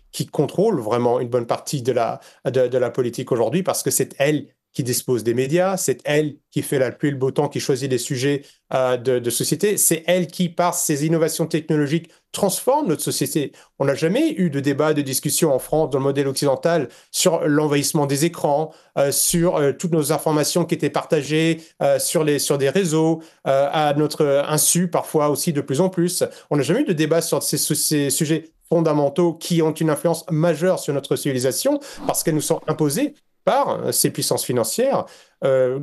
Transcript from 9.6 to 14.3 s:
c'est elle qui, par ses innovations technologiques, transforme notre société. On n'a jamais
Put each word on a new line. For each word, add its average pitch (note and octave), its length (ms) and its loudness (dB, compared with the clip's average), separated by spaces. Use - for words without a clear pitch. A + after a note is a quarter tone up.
c'est - 280 0
elle F3+ 220 2
qui, F3 220 -2
par F3 260 0
ses D3+ 300 0
innovations D#3+ 420 0
technologiques, D#3 640 0
transforme C4 560 0
notre D3+ 140 0
société. C3+ 520 -2
On C#3 60 0
n'a C#3 100 2
jamais A#3+ 420 0